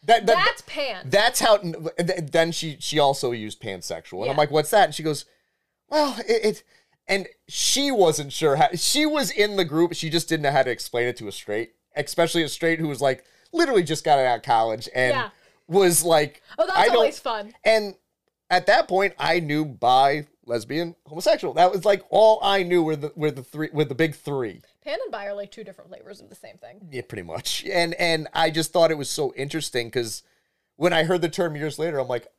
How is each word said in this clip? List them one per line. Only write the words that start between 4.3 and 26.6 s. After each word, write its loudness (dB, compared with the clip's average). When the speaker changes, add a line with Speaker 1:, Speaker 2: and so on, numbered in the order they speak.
Speaker 1:
I'm -2
Speaker 2:
Yeah. -2
Speaker 1:
like, 2
"What's 0
that?" 6
And -4
she -10
goes, -4
"Well, 0
it, 2
it," -2
and -2
she 0
wasn't 2
sure 2
how, 4
she 0
was 0
in -4
the 0
group. 0
She -8
just -2
didn't -2
know 2
how 2
to 0
explain -4
it -4
to -12
a -12
straight, -8
especially -2
a -4
straight -2
who -4
was, -6
like, -2
literally 2
just -4
got 6
out 2
of -12
college 0
and 2
Speaker 2:
Yeah. -4
Speaker 1:
was 4
like, 2
Speaker 2:
Oh, 2
that's -2
Speaker 1:
"I 6
don't," 2
Speaker 2:
always 2
fun. -8
Speaker 1:
and 2
at 2
that 4
point, 0
I 0
knew -2
bi, 2
lesbian, -4
homosexual. -2
That 6
was, -4
like, 2
all 6
I 0
knew 2
were -2
the, -8
were -2
the -12
three, -8
were 2
the -8
big 0
three. -6
Speaker 2:
Pan -6
and -10
bi -8
are, -8
like, -10
two -18
different -20
flavors -20
of -20
the -20
same -20
thing. -20